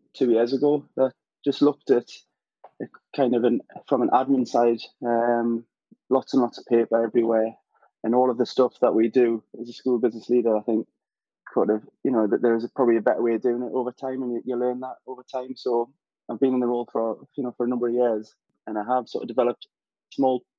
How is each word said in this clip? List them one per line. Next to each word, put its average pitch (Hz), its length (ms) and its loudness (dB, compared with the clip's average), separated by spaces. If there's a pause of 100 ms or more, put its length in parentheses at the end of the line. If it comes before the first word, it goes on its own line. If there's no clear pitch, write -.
(160)
two 123 140 2
years 117 220 4
ago 143 420 0
that 131 120 2
I 131 40 -4 (340)
just 143 160 -2
looked 147 300 2
at 120 180 2 (720)
it - 100 -10 (280)
kind 127 180 2
of 117 80 2
an, 117 200 2 (260)
from 127 140 0
an 123 80 0
admin 127 360 2
side, 120 320 2 (260)
um, 117 600 0 (440)
lots 131 260 0
and 131 60 4
lots 120 180 -2
of - 80 -20
paper 117 360 2
everywhere. 113 540 0 (480)
And 113 100 0
all 127 160 4
of 117 80 -4
the 120 80 2
stuff - 340 0
that 107 140 2
we 113 140 4
do 117 340 2 (180)
as 120 80 -12
a 120 40 -16
school 123 260 -2
business 113 320 -4
leader, 113 260 2
I 104 40 -2
think, 110 260 -2 (680)
could 98 160 0
have, 107 140 0 (200)
you 131 80 -2
know, 113 160 2
that - 160 0
there's 117 320 2
probably 117 220 2
a 107 60 0
better 110 200 2
way 117 120 0
of 110 80 -4
doing 120 200 -2
it 120 100 -8
over 123 200 -4
time, 131 320 -10
and 123 80 -6
you, 117 120 -6
you 123 120 -6
learn 123 240 -4
that 127 160 -12 (100)
over 127 240 -16
time. 127 240 -10
So 120 380 -4 (360)
I've 117 120 -10
been 135 120 2
in 127 60 0
the 123 80 0
role 120 240 -4
for, 113 280 -6 (180)
you 135 80 -6
know, 123 120 -8
for 123 80 -4
a 120 40 -2
number 123 180 -4
of 117 80 -4
years, 117 400 -2 (320)
and 110 100 -10
I 107 60 -4
have 123 260 -4
sort - 140 -8
of 120 60 -10
developed 120 400 -2 (420)
small 131 320 0 (160)